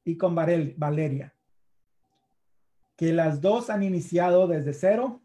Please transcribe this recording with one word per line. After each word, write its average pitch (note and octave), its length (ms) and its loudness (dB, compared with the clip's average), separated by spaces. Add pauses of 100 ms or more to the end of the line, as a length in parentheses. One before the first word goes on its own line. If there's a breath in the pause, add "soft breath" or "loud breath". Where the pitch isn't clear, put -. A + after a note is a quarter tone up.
y E3 140 -4
con F3+ 180 0
Varel-, E3 420 0
Valeria, D3 580 -4 (1600)
que E3 180 0
las D#3 280 0
dos A3 280 0
han G#3 140 -2
iniciado F3+ 640 2
desde D3 260 -2
cero, A3+ 520 0